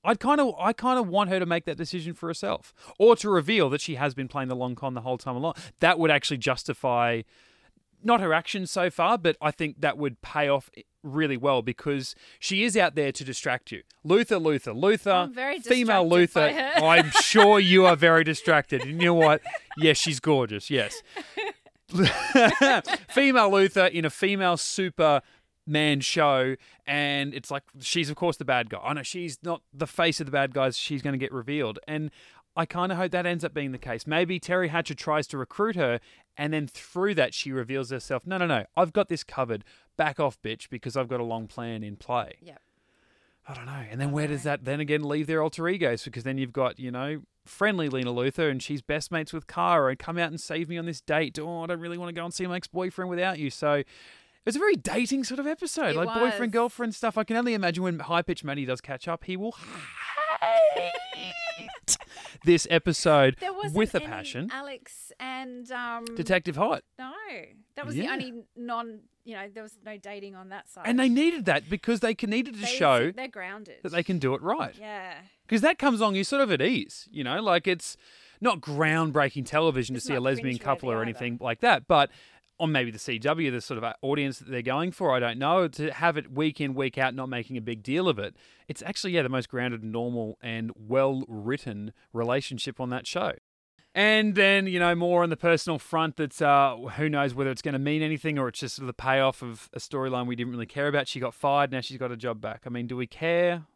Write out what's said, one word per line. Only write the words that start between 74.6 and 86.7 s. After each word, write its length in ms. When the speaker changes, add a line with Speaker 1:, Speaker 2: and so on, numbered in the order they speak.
Speaker 2:
Yeah. 360
Speaker 1:
'Cause 140
that 180
comes 220
along, 140
you're 80
sort 200
of 80
at 100
ease, 500
you 120
know, 180
like, 260
it's 300
not 200
groundbreaking 840
television 480
to 20
Speaker 2:
It's 80
Speaker 1:
see 80
a 40
Speaker 2:
not 60
Speaker 1:
lesbian 340
Speaker 2:
cringeworthy 40
Speaker 1:
couple 300
or 60
Speaker 2:
either. 60
Speaker 1:
anything 380
like 200
that, 260
but 240
on 140
maybe 180
the 100
C 200
W, 320
the 80
sort 180
of, 60
uh, 180
audience 380
that 100
they're 120
going 300
for, 220
I 60
don't 180
know, 300
to 240
have 260
it 140
week 300
in, 120